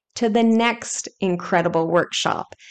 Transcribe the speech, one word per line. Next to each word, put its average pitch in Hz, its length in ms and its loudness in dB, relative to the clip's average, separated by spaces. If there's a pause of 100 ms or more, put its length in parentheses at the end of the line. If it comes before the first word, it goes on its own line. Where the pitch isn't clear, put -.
(160)
to 233 140 0
the 226 140 2
next 226 640 0 (120)
incredible 170 680 0
workshop. - 600 -2 (240)